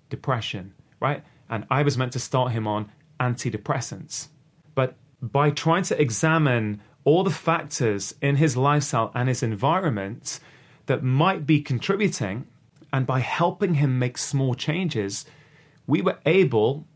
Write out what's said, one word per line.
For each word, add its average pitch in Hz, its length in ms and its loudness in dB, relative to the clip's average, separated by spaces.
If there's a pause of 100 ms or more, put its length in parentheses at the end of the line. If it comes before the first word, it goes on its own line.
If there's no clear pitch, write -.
depression, 107 640 -6 (280)
right? 143 200 0 (280)
And 113 200 -4
I 139 140 4
was 139 140 2
meant 127 160 -2
to 127 60 -6
start 127 340 0
him 113 120 -2
on 104 240 -2 (300)
antidepressants. 123 1120 -4 (440)
But 131 220 -2 (260)
by 143 300 2
trying 160 320 2
to - 180 0
examine 123 800 2 (220)
all 170 220 4
the 160 120 0 (120)
factors 131 720 -2
in 139 160 2
his 147 180 4
lifestyle 135 580 2
and 123 140 0
his 127 160 0
environment 113 960 -2 (460)
that - 180 0
might 151 420 2
be 147 160 4
contributing, 135 840 -2 (460)
and 131 120 0
by 131 140 0
helping 180 540 0
him 135 260 2
make 123 180 -2
small 135 380 0
changes, 139 720 -4 (600)
we 165 160 0
were 180 240 -2
able 143 720 2